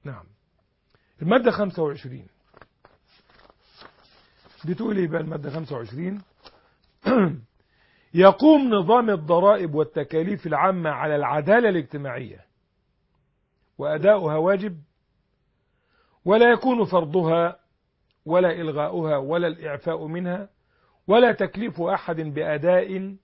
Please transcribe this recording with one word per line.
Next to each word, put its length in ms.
نعم. 200
المادة 280
خمسة 320
وعشرين 440
بتقول 320
إيه 120
بقى 120
المادة 300
خمسة 260
وعشرين؟ 460
<clears throat> 360
يقوم 540
نظام 400
الضرائب 640
والتكاليف 720
العامة 440
على 260
العدالة 520
الاجتماعية، 720
وأداؤها 580
واجب، 400
ولا 260
يكون 340
فرضها 720
ولا 260
إلغاؤها 640
ولا 300
الإعفاء 600
منها 420
ولا 260
تكليف 480
أحد 400
بأداء 1040